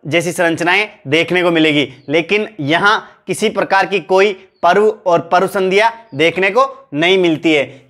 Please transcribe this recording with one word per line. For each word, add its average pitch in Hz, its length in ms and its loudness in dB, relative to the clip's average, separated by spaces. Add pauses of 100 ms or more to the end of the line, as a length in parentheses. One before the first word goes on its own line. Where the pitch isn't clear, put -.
जैसी 165 240 -2
संरचनाएं 175 580 0 (180)
देखने 165 360 0
को 175 80 2
मिलेगी, 147 420 0 (160)
लेकिन 185 500 -2
यहाँ 180 680 -2
किसी 202 220 -4
प्रकार 190 360 0
की 185 140 -4
कोई 190 340 2 (300)
परु 196 280 4 (140)
और 170 140 2
परु 180 280 0
संधियाँ 196 680 0
देखने 165 340 0
को 262 440 -2
नहीं 170 240 2
मिलती 165 360 2
है। 131 360 -2